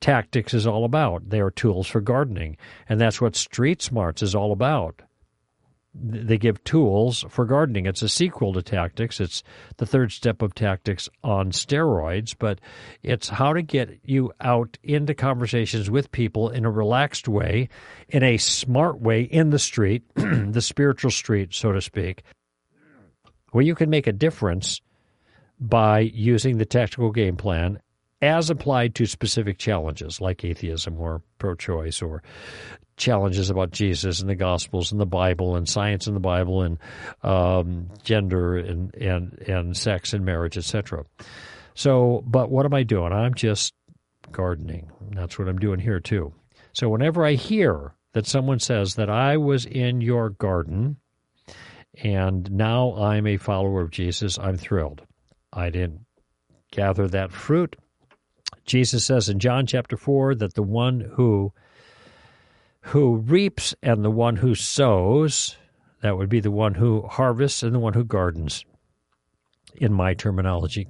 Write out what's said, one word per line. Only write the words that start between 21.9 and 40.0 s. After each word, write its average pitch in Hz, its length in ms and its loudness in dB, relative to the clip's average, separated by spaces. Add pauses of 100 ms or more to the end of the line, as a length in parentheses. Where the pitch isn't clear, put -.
where 123 140 4
you 165 100 2
can 156 160 2
make 151 160 2
a 110 60 2
difference 101 680 0 (760)
by 110 420 4
using 113 580 2
the 110 80 2
tactical 120 440 0
game 101 260 0
plan 90 440 -2 (400)
as 156 300 2
applied 127 460 0
to 117 100 2
specific 104 520 -2
challenges 80 640 -4
like 92 240 -4
atheism 82 540 -6
or 82 240 -6 (160)
pro-choice 85 640 -6
or 80 200 -8 (760)
challenges 98 520 2
about 92 220 0
Jesus 90 500 -2
and 95 80 -4
the 98 60 0
Gospels 90 560 -2
and 104 100 -2
the 101 60 0
Bible 90 480 0
and 87 140 -2
science 104 400 -2
and 104 80 -2
the 98 40 -2
Bible 92 420 0
and, 82 160 -2 (440)
um, 90 680 2 (140)
gender 92 540 0
and, 90 400 -4
and, 90 500 -4
and 87 300 -2
sex - 360 -2